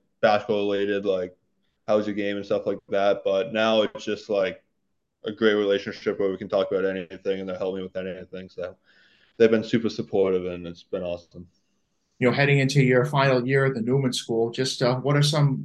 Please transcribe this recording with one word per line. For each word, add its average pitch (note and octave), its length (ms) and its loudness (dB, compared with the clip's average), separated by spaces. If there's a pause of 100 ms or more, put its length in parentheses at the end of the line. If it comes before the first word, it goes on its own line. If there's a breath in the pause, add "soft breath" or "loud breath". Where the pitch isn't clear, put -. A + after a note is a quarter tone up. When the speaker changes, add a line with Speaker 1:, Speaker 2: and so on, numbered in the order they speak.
(200)
Speaker 1:
basketball G#2 500 2
related, G2+ 360 0
like, F#2 280 -2 (520)
"How G#2+ 100 2
was G#2 100 0
your G#2 80 -4
game?" G2+ 220 -4
and G2+ 80 -8
stuff G2+ 220 -2
like G2 120 -4 (100)
that. G2+ 360 0
But G2 280 0
now A2 300 2
it's G#2 220 -4
just, G#2 240 -8
like, F#2+ 340 -2 (600)
a A2 80 -8
great G#2+ 220 2
relationship G2+ 640 0
where G2 120 0
we F#2 80 -4
can G#2 100 -10
talk F#2+ 220 0
about F#2+ 140 0
anything F#2+ 560 -4
and F#2+ 80 -8
they'll F#2 100 -6
help F#2+ 160 -4
me F#2+ 80 -6
with F#2 120 -12
anything. F#2 540 -10
So F2+ 260 -10 (640 soft breath)
they've A2+ 140 6
been A2 140 2
super A2+ 260 0
supportive F#2+ 560 0
and F2 200 -8
it's E2+ 160 -14
been F#2 200 -8
awesome. F2+ 440 -10 (760)
Speaker 2:
You B2+ 80 4
know, A2 60 2
heading C#3+ 240 4
into C3+ 240 4
your B2 220 4
final C3+ 420 2
year C3+ 200 2
at C3 80 0
the A2+ 80 -4
Newman B2+ 320 0
School, A2+ 360 -2
just, C3 300 -4
uh, B2+ 160 2
what C3+ 200 0
are C#3+ 60 4
some, D3 420 2